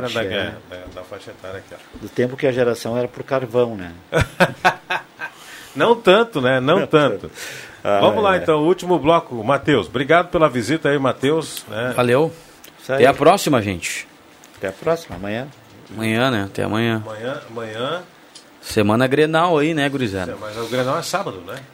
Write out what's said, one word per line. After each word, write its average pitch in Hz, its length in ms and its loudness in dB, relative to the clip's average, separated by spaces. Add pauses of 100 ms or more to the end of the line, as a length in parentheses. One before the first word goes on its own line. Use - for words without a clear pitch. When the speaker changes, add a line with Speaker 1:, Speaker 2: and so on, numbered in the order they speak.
Speaker 1:
idade, 110 40 -8
Speaker 2:
da 113 100 -2
Speaker 1:
é. 101 60 -4
Speaker 2:
guerra, 92 280 -4 (140)
é, 90 120 -14 (120)
da 92 60 -14
faixa 98 300 -16
etária 95 260 -14
aqui, - 160 -18
ó. - 280 -20
Speaker 1:
Do 107 60 -12
tempo 127 300 -2
que 151 100 0
a 127 60 2
geração 120 440 0
era 123 120 -2
por 127 140 -14
carvão, 120 520 -2
né? 90 160 -10 (180)
Speaker 2:
<laughs> - 1700 -4
Não 202 200 4
tanto, 220 440 4
né? 127 220 2
Não 156 180 2
Speaker 1:
Não 143 80 -2
Speaker 2:
tanto. 120 400 2
Speaker 1:
tanto. - 40 -14 (520)
Ah, 101 160 2
Speaker 2:
Vamos 208 240 4
lá, 190 120 4
Speaker 1:
é. 175 40 2
Speaker 2:
então, 160 220 2
o 156 60 2
último 180 300 2
bloco. 139 460 0
Matheus, 131 440 2
obrigado 160 420 2
pela 160 180 2
visita 127 400 0
aí, 143 100 2
Matheus, 135 680 -2
né? 113 260 -6
Speaker 3:
Valeu. 123 380 2 (500)
Speaker 1:
Isso 127 120 -4
aí. 135 60 0
Speaker 3:
Até 127 80 8
a 143 60 6
próxima, 151 480 4
gente. 98 460 -6 (500)
Speaker 1:
Até 95 100 -6
a 95 60 -4
próxima, 160 420 -4
amanhã. 104 320 -6 (460)
Speaker 3:
Amanhã, 113 380 0
né? 104 120 0
Até 98 200 -4
amanhã. 110 420 -2
Speaker 2:
Amanhã, 117 440 -10
amanhã. 117 520 -8 (600)
Speaker 3:
Semana 110 460 2
Grenal 156 500 2
aí, 156 160 2
né, 143 140 0
gurizada? 98 520 -4
Speaker 2:
Mas 107 180 -10
o 117 100 -6
Grenal 127 320 -2
é - 20 -8
sábado, 151 460 -6
né? 110 80 -12 (180)